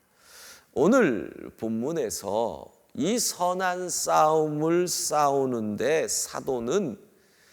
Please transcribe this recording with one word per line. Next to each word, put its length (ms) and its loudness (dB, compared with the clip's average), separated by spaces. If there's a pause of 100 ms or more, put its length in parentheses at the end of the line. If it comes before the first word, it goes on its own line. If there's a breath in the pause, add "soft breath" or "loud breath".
(720 loud breath)
오늘 840 2
본문에서 1120 -4 (220)
이 240 -2
선한 720 -2
싸움을 960 2
싸우는데 1200 0
사도는 920 -4 (540 soft breath)